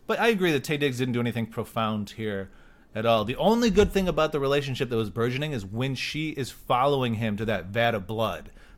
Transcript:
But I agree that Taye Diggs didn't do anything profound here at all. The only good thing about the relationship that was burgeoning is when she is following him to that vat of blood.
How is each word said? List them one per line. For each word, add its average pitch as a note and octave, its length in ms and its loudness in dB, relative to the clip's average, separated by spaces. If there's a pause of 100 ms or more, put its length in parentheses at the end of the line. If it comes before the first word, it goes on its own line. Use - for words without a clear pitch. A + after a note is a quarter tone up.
But A3 100 0
I A3 100 4
agree F#3 220 2
that C#3 140 2
Taye D3+ 160 -2
Diggs C#3 180 0
didn't B2+ 160 0
do A#2+ 60 2
anything A#2+ 260 -2
profound A2 640 -4
here G2 400 -6 (420)
at A2 140 -2
all. A2+ 180 6
The A#2+ 120 -4
only A3+ 340 4
good G3+ 220 4
thing F#3+ 160 2
about D#3 240 2
the D3 80 0
relationship C#3 480 0
that A#2+ 80 -2
was A2 140 0
burgeoning B2+ 420 -2
is A2+ 120 -6
when A#2+ 300 -4
she D#3 360 -4
is C3+ 200 -6
following C3 640 2
him G#2+ 220 -2
to A2+ 80 -4
that G2 220 -2
vat A#2 280 2
of G2 140 -4
blood. G#2+ 420 -4 (280)